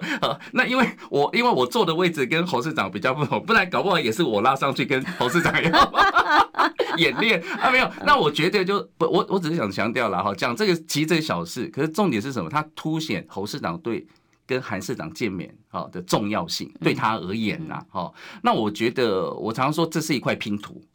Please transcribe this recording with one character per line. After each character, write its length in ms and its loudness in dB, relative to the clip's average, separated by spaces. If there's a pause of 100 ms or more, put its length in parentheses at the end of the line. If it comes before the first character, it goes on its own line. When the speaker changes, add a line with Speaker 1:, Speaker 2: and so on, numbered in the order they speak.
(200)
Speaker 1:
<laughs> 200 -2 (120)
那 120 2
因 140 0
为 100 4 (220)
我， 240 2
因 100 2
为 60 4
我 160 4
坐 180 2
的 100 0
位 160 2
置 140 0
跟 220 0
侯 160 0
市 100 -4
长 180 0
比 80 -6
较 140 2
不 140 0
同， 180 -2
不 80 0
然 160 4
搞 140 0
不 80 2
好 100 2
也 100 0
是 120 0
我 180 2
拉 160 4
上 180 0
去 120 0
跟 180 0 (140)
侯 100 2
市 140 2
长 180 0
一 60 2
样 260 6 (400)
<laughs> 640 2
演 240 2
练 200 2 (200)
啊， 100 2
没 80 4
有。 100 2 (160)
那 120 6
我 120 4
觉 220 2
得 140 2
就 160 0 (160)
不， 100 0
我， 220 2
我 100 2
只 120 -2
是 60 0
想 140 0
强 220 0
调 160 2
啦， 120 0
哈， 140 0
讲 200 -2
这 120 0
个， 80 4 (140)
其 120 0
实 60 2
这 80 2
个 80 2
小 220 -2
事， 220 -6
可 140 -6
是 80 0
重 220 0
点 100 0
是 120 -6
什 100 -4
么？ 80 -6
它 100 0 (140)
凸 240 -4
显 300 -4
侯 180 -8
市 140 -8
长 180 -6
对 260 -6 (400)
跟 160 -4
韩 220 -8
市 140 -6
长 180 -10
见 160 -2
面， 240 -8 (160)
哦， 220 -8
的 100 -10
重 260 0
要 200 -2
性， 200 -8 (120)
Speaker 2:
嗯。 20 -
Speaker 1:
对 100 2
他 240 0
而 160 -6
言 360 -4
啦， 120 -8 (140)
Speaker 2:
嗯。 80 -4
Speaker 1:
哦。 120 -8 (280)
那 100 2
我 160 2
觉 220 0
得， 440 0
我 180 -6
常 140 0
常 60 0
说 140 2
这 140 -2
是 120 -2
一 60 0
块 160 0
拼 240 -6
图， 240 -16 (120)